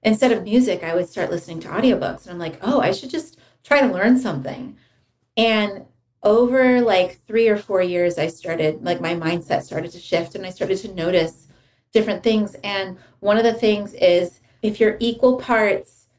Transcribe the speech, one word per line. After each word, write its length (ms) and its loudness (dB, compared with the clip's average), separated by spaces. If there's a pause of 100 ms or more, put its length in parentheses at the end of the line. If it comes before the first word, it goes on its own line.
Instead 300 2
of 100 -2
music, 400 2
I 120 -4
would 140 -2
start 220 -6
listening 300 -8
to 80 -16
audiobooks. 540 -2
And 100 -18
I'm 60 -12
like, 240 -10
"Oh, 180 0
I 100 0
should 200 -6
just 280 -10 (240)
try 180 2
to 120 2
learn 260 2
something." 580 -8 (600)
And 500 0 (360)
over, 580 4
like, 460 2
three 220 2
or 80 2
four 260 -2
years, 360 0
I 80 0
started, 580 -4
like, 160 -2
my 140 -4
mindset 480 -2
started 300 -8
to 80 -20
shift 340 -4
and 100 -10
I 60 -10
started 280 -4
to 160 -12
notice 520 -2 (460)
different 320 0
things. 400 0
And 340 -6 (220)
one 160 2
of 80 2
the 80 4
things 420 0
is 460 2 (220)
if 180 -2
you're 180 2
equal 380 2
parts 720 -2 (120)